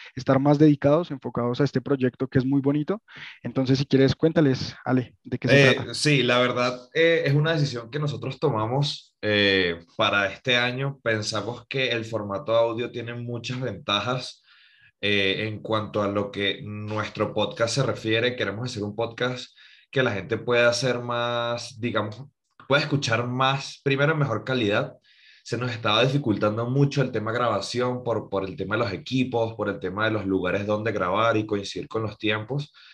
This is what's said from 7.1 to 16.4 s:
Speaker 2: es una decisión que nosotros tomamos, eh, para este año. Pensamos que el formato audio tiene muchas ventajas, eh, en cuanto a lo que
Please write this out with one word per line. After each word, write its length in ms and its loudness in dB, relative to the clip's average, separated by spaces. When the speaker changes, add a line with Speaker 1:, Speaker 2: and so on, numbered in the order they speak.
Speaker 2:
es 80 2
una 180 2
decisión 380 -2
que 80 -6
nosotros 400 -6
tomamos, 840 -2
eh, 640 2
para 360 2
este 240 -2
año. 460 -2
Pensamos 680 -4
que 220 -2
el 160 -4
formato 500 -4
audio 340 0
tiene 240 -10
muchas 460 -8
ventajas, 840 -4
eh, 440 0
en 140 -8
cuanto 420 -2
a 60 0
lo 220 -2
que 320 -4